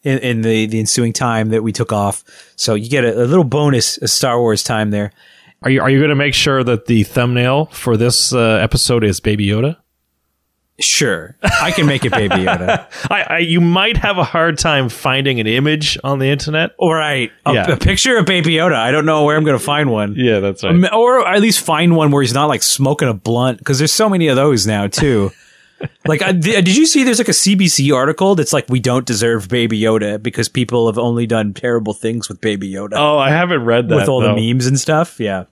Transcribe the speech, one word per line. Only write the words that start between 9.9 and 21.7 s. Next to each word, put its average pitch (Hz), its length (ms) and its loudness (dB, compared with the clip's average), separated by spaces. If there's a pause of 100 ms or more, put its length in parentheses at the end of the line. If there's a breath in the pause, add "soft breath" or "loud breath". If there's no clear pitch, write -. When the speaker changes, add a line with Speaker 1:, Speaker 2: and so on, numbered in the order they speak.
Speaker 1:
Sure. 90 640 -2
I 170 300 0
can 160 140 2
make 135 200 0
it 117 60 -2
Baby 233 240 0
Yoda. 185 500 -2 (120)
Speaker 2:
<laughs> - 120 -6
I, 190 120 -2
I, - 160 -4
you 170 220 2
might 185 380 2
have 202 180 -2
a 170 80 0
hard 165 340 0
time 139 300 0
finding 135 500 -2
an 110 80 -2
image 143 560 0
on 135 180 -4
the 135 100 0
internet. 151 480 -2
Speaker 1:
All 165 160 2
right. 147 360 -2 (140)
A, 147 80 0
Speaker 2:
Yeah. 117 200 0
Speaker 1:
a - 40 0
picture 233 400 0
of 196 80 2
Baby 170 280 0
Yoda. 160 240 2
I 117 140 0
don't 147 140 2
know 156 200 2
where 151 120 2
I'm 156 80 2
gonna 139 140 4
find 147 320 -2
one. 104 260 -2
Speaker 2:
Yeah, 117 240 2
that's 98 240 -2
right. 95 80 2
Speaker 1:
Um, 180 220 6
or 240 340 2
at 202 140 2
least 220 180 2
find 170 360 2